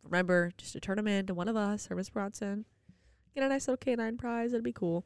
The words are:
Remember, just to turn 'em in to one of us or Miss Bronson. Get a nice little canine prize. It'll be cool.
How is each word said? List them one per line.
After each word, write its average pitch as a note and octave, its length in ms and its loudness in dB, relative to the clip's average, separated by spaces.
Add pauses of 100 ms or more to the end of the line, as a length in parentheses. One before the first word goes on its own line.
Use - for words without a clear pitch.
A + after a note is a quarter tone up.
Remember, F3 540 4
just - 160 -14
to - 80 -8
turn G3 180 -2
'em G#3+ 80 0
in G3 200 2
to G3 80 -2
one F3 140 -2
of A3+ 80 0
us G#3 340 0
or F3+ 60 -2
Miss F#3 140 -4
Bronson. G3+ 540 -4 (680)
Get C4+ 100 0
a C4+ 40 4
nice C4+ 200 0
little B3+ 80 2
canine A#3 400 0
prize. A#3 360 0
It'll A3+ 100 2
be A#3+ 100 -2
cool. F3 340 0